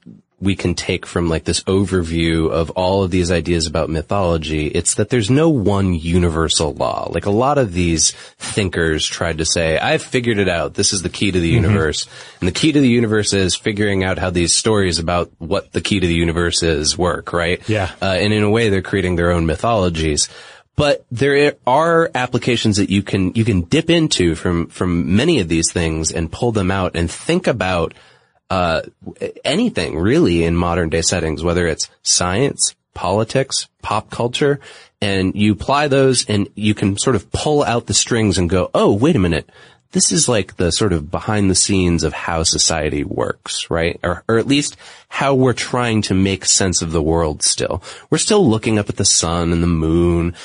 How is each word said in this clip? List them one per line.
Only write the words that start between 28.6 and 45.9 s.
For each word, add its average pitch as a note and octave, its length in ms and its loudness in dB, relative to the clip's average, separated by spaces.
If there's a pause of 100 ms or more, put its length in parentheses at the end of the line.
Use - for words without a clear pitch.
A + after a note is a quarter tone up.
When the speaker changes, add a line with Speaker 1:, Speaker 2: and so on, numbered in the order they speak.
Speaker 1:
anything C3+ 520 -2
really F#2+ 460 2
in E2+ 140 2
modern F2 320 0
day E2 120 0
settings, D#2+ 400 -2
whether F2 260 0
it's - 220 -4 (140)
science, - 720 0 (180)
politics, - 760 -2 (120)
pop - 280 -4
culture, C#3 500 -2 (420)
and F#2+ 340 0
you G#2 180 4
apply C#3+ 340 0
those C3+ 380 4
and G2+ 300 0
you G#2 180 0
can G2+ 240 0
sort C3 180 0
of - 160 -6
pull D3 320 0
out A#2 240 -2
the - 60 -2
strings A2 440 2
and F2 120 2
go, F2+ 240 0
"Oh, F3+ 200 4
wait C#3 220 4
a A2+ 40 2
minute. E2 300 0 (440)
This F#3 200 0
is, E3 160 0
like, G#2+ 260 0
the F2+ 160 0
sort G2+ 220 0
of D#2 180 -4
behind G2+ 380 0
the F2+ 60 2
scenes F2+ 500 2
of D#2 80 -4
how E2 300 -4
society D2+ 600 -2
works," - 640 -6
right? E2+ 340 -2
Or, F2 240 -4
or A2+ 100 2
at A2+ 100 0
least C#3+ 300 -2 (320)
how C#3+ 260 0
we're C3 160 4
trying A2+ 520 -2